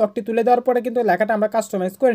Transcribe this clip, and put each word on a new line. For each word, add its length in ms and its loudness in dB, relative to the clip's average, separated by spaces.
লকটি 260 -2
তুলে 180 0
দেওয়ার 220 4
পরে 180 2
কিন্তু 140 -2
লেখাটা 280 0
আমরা 180 0
কাস্টমাইজ 460 -4
করে 140 4